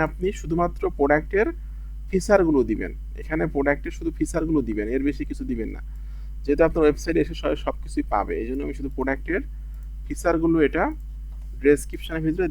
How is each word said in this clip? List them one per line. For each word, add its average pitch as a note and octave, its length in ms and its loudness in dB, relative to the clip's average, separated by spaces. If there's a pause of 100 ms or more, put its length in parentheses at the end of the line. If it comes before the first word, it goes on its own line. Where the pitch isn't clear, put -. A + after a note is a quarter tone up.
আপনি F3+ 200 -2 (140)
শুধুমাত্র E3+ 400 0 (180)
প্রোডাক্টের D#3+ 500 4 (640)
ফিচারগুলো F3+ 480 6 (120)
দিবেন, F#2+ 200 -2 (300)
এখানে D#3 220 -2 (120)
প্রোডাক্টের C#3+ 420 0
শুধু E3 200 -4
ফিচারগুলো D#3+ 420 2 (100)
দিবেন, G#2 260 -2
এর C3+ 140 0
বেশি D3 200 -4
কিছু C#3 220 -6
দিবেন A2+ 240 -2
না, - 60 -8 (640)
যেহেতু D3 240 4
আপনার D#3+ 180 2
ওয়েবসাইটে D#3+ 380 2
এসে D#3+ 180 -6
সবাই D3+ 240 0
সব C#3 180 0
কিছুই - 300 -2
পাবে, G2 280 0
এই A2+ 80 -4
জন্য C#3 180 -4
আমি D3 120 -6
শুধু C#3 180 -6
প্রোডাক্টের C3+ 440 -2 (640)
ফিচারগুলো E3 520 2 (100)
এটা D#3+ 160 2 (800)
ডেসক্রিপশনের D#3+ 600 2
ভিতরে F3 260 2